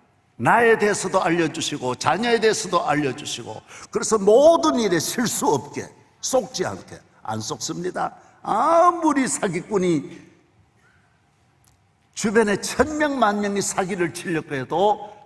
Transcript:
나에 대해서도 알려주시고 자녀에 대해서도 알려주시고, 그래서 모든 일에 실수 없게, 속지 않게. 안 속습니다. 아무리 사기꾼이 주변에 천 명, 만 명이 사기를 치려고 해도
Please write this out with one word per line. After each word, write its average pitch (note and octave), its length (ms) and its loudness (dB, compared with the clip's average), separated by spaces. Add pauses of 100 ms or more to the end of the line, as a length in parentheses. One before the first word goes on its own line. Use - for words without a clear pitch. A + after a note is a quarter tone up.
(380)
나에 G#3+ 400 4
대해서도 F#3+ 440 0
알려주시고 D3 760 -2
자녀에 A3+ 440 0
대해서도 F#3 460 0
알려주시고, B2 760 -4 (280)
그래서 G#3 280 -2
모든 C#4 600 6
일에 F#3 200 2
실수 - 480 -2
없게, A#2+ 420 -2 (320)
속지 F#3 460 -2
않게. F2+ 340 -12 (220)
안 A2 180 -8
속습니다. E3 760 -8 (280)
아무리 D#4 840 2
사기꾼이 F3+ 920 -2 (1900)
주변에 G#3+ 460 2
천 D4+ 380 -2
명, C#4+ 200 -2
만 G#3 220 0
명이 G3+ 220 -2
사기를 F#3 520 -4
치려고 D3+ 400 -6
해도 E3 720 -2